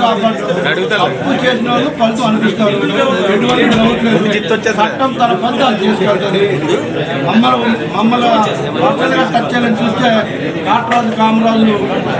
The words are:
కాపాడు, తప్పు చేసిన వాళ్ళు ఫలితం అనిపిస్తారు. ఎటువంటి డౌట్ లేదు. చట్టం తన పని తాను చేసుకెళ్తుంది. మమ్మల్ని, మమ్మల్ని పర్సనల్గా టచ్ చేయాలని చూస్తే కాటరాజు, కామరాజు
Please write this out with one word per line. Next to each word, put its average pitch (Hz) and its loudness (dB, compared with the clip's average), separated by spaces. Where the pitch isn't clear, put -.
కాపాడు, 220 0
తప్పు - -2
చేసిన 240 0
వాళ్ళు 294 0
ఫలితం 226 0
అనిపిస్తారు. 208 0
ఎటువంటి 240 2
డౌట్ 226 2
లేదు. 214 2
చట్టం 240 0
తన 240 2
పని 247 -2
తాను 240 0
చేసుకెళ్తుంది. 202 0
మమ్మల్ని, 233 2
మమ్మల్ని 240 2
పర్సనల్గా - 0
టచ్ 233 0
చేయాలని 240 0
చూస్తే 240 0
కాటరాజు, 226 0
కామరాజు 220 2